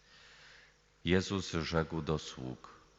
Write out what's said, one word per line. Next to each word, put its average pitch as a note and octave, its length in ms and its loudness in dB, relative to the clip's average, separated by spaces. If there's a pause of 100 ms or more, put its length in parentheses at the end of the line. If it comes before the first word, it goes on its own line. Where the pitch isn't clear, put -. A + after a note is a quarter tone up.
(1040)
Jezus F#2 480 2
rzekł D#2+ 500 0
do D2+ 160 0
sług: B1+ 520 -10 (280)